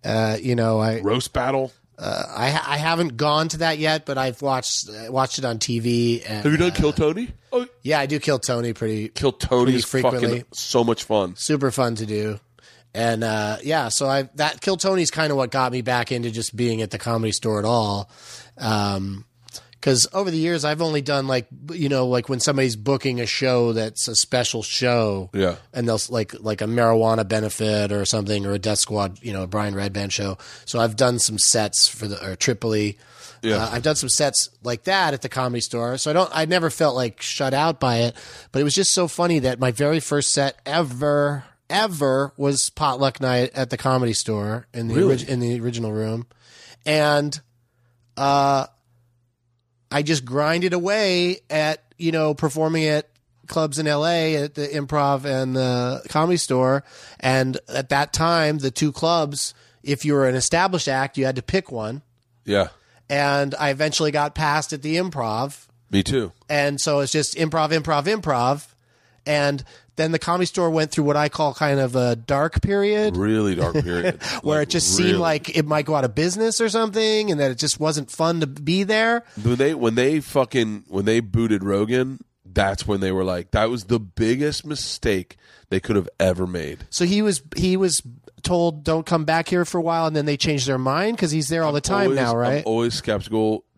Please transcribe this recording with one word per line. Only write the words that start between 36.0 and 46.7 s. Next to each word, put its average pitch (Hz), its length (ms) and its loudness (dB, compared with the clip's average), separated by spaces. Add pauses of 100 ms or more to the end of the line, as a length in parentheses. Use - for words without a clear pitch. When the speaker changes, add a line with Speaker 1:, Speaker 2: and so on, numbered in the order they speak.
Speaker 1:
I - 20 2
don't, 170 200 4
I 160 120 0
never 165 240 2
felt, 147 260 2
like, 123 280 -4
shut 135 320 -2
out 151 260 2
by 120 200 2
it. 117 140 0 (380)
But 135 80 0
it 147 40 4
was 143 100 0
just 190 180 2
so 180 160 2
funny 175 320 0
that 127 180 -2
my 127 140 2
very 147 260 0
first 147 320 -2
set 139 340 0
ever, 143 760 0 (260)
ever 143 680 0
was 139 340 0
potluck 135 500 0
night 127 340 2
at 127 160 -2
the 131 60 -4
Comedy 127 360 2
Store 107 600 -4
in 117 140 -6
the 113 80 -2
Speaker 2:
Really? 180 200 4
Speaker 1:
orig-, 123 140 -6
in 127 120 -2
the 120 180 0
original 117 320 -4
room. 110 360 -4 (600)